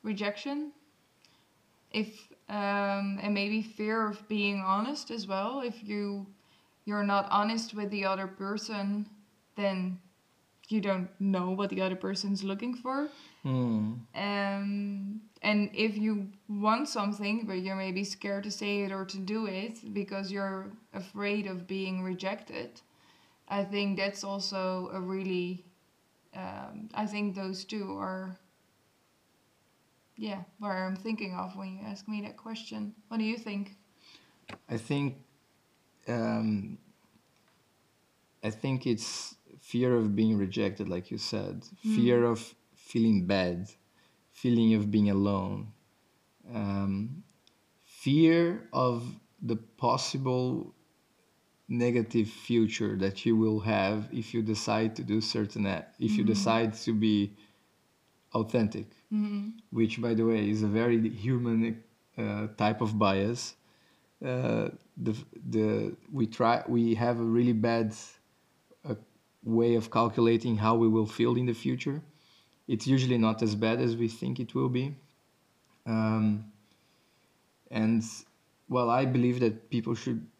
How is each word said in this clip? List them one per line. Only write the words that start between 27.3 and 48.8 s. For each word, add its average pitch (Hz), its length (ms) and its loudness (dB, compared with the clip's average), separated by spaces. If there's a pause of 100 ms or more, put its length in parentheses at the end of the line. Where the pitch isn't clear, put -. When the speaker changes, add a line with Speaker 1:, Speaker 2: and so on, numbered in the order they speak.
Speaker 1:
those 190 280 -8
two 196 320 -8
are, 190 400 -8 (1800)
yeah, 202 260 -8 (160)
where 190 260 -4
I'm 185 120 -4
thinking 214 380 -6
of 185 220 -8
when 190 220 -10
you 202 80 -14
ask 202 220 -12
me 208 140 -6
that - 140 -12
question. 220 560 -10 (140)
What 226 120 -4
do 220 60 0
you 226 140 -2
think? 202 380 -8 (920)
Speaker 2:
I 117 100 -4
think, 143 400 -4 (880)
um, 113 680 -2 (1600)
I 117 80 -2
think 131 340 -4
it's - 520 -2 (240)
fear 123 340 2
of 110 220 4
being 110 200 4
rejected, 98 520 -2
like 90 240 -6
you 110 60 -8
said, 98 440 -6 (220)
Speaker 1:
Mm. 220 120 2
Speaker 2:
fear 120 280 6
of 113 300 -2 (200)
feeling 110 520 2
bad, 92 420 0 (640)
feeling 117 420 4
of 104 160 2
being 104 200 6
alone, 98 640 0 (840)
um, 101 680 -2 (600)
fear 165 880 4
of 123 320 0 (380)